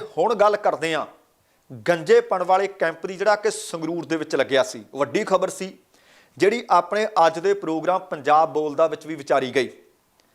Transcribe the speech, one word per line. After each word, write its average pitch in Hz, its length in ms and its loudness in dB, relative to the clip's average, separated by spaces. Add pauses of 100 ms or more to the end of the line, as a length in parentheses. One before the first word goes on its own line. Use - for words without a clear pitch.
ਹੁਣ 202 260 0
ਗੱਲ 202 240 4
ਕਰਦੇ 165 360 -2
ਹਾਂ 131 120 -4 (640)
ਗੰਜੇਪਣ 175 760 2
ਵਾਲੇ 190 240 2
ਕੈਂਪ 170 380 -4
ਦੀ, 185 100 -8
ਜਿਹੜਾ 202 200 2
ਕਿ 208 140 -2
ਸੰਗਰੂਰ 165 540 -6
ਦੇ 151 120 -4
ਵਿੱਚ 151 200 -6
ਲੱਗਿਆ 131 260 2
ਸੀ। 110 220 -10 (100)
ਵੱਡੀ 143 300 -2
ਖਬਰ 185 260 0
ਸੀ 190 260 -12 (600)
ਜਿਹੜੀ 233 340 2
ਆਪਣੇ 202 360 2 (200)
ਅੱਜ 160 120 0
ਦੇ 190 180 0
ਪ੍ਰੋਗਰਾਮ 165 500 -2
ਪੰਜਾਬ 151 460 2
ਬੋਲਦਾ 151 340 0
ਵਿੱਚ 151 200 -6
ਵੀ 156 100 -8
ਵਿਚਾਰੀ 135 340 0
ਗਈ, 123 180 0 (680)